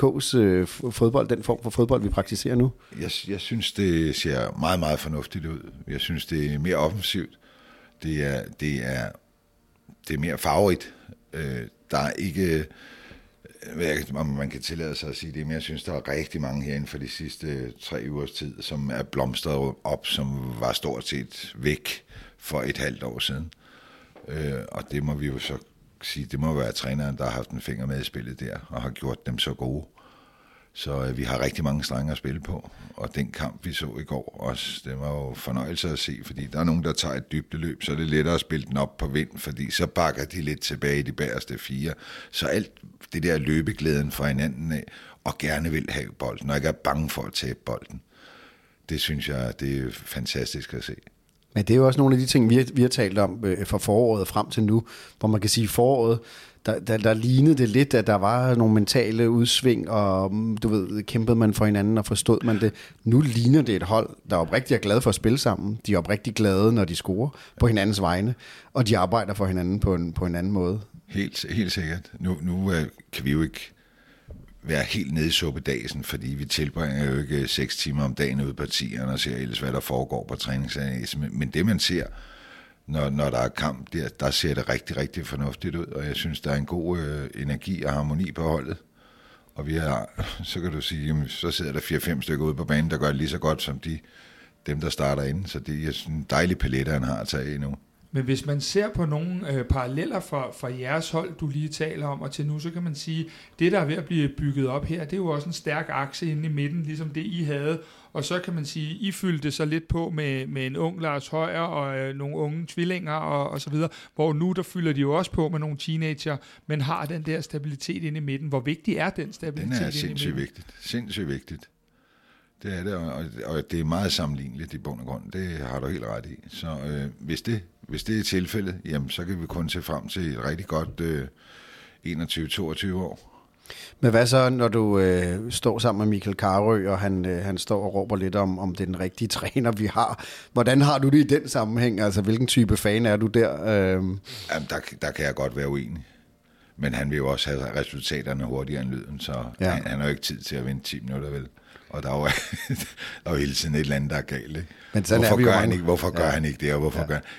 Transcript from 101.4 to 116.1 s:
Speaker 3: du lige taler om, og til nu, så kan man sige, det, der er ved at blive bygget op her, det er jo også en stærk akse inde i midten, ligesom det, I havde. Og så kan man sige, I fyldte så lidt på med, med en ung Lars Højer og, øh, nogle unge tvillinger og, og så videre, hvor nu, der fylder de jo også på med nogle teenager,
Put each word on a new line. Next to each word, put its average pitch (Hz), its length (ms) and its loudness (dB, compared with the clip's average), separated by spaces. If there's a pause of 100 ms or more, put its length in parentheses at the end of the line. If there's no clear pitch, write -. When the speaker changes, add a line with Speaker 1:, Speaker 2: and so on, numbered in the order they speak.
Speaker 3:
du 160 80 -2
lige 151 200 -2
taler 151 380 -4
om, 139 160 -4
og 139 100 -8
til 147 140 -4
nu, 151 120 -2
så 170 120 -6
kan 175 120 -6
man 165 120 -4
sige, 160 340 -4 (300)
det, 170 140 4
der 202 80 4
er 160 40 2
ved 151 120 0
at 165 80 -4
blive 151 240 2 (100)
bygget 139 300 2
op 139 160 -2
her, 160 200 -4
det 143 80 -6
er 190 40 -2
jo 190 100 -2
også 147 200 -2
en 170 60 -4
stærk 151 360 -4
akse 139 420 -2
inde 151 180 -2
i 151 40 -2
midten, 147 300 -2
ligesom 156 260 -6
det, 156 180 -4
I 175 160 -4
havde. 147 360 0 (340)
Og 139 120 -4
så 180 200 -2
kan 175 100 -4
man 156 100 -2
sige, 151 300 -6
I 190 180 -2
fyldte 151 380 0
så 160 140 -2
lidt 160 240 -2
på 165 220 0
med, 139 360 -2
med 139 200 -4
en 135 100 -4
ung 170 240 -2
Lars 147 280 -2
Højer 160 320 -2
og, 143 380 -2
øh, 135 180 -4
nogle 143 200 -6
unge 156 320 -2
tvillinger 175 440 -2
og, 147 380 -2
og 147 100 -4
så 147 100 -8
videre, 156 180 0 (260)
hvor 156 180 2
nu, 170 200 2
der 180 100 0
fylder 165 300 0
de 139 80 0
jo 139 120 4
også 170 200 0
på 156 160 2
med 160 100 -2
nogle 151 180 -4
teenager, 156 600 -2 (300)